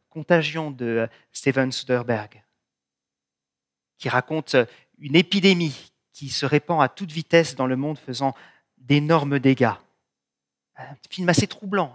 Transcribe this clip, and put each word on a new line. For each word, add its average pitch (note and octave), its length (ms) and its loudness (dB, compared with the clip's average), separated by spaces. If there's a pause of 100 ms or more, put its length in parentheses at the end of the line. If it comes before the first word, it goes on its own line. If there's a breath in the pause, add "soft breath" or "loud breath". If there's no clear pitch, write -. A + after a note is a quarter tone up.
(100)
Contagion D#3 600 -2
de A#2 380 -4 (240 soft breath)
Steven C3 400 -2
Soderbergh, A#2+ 720 -4 (1500)
qui - 120 -8
raconte C#3 480 -2 (420 soft breath)
une D3 180 -2
épidémie F3+ 760 2 (200)
qui C#3 160 -16
se - 180 -4
répand D3 360 0
à B2+ 60 4
toute F#3 220 -14
vitesse D#3+ 460 0
dans C3 100 -2
le B2+ 100 -2
monde, C#3+ 220 -6
faisant C3+ 360 -4 (420 soft breath)
d'énormes C#3+ 640 2
dégâts. B2+ 360 2 (1000)
Un C#3 200 -20 (140)
film F3+ 180 -4
assez - 180 4
troublant F#3 480 -4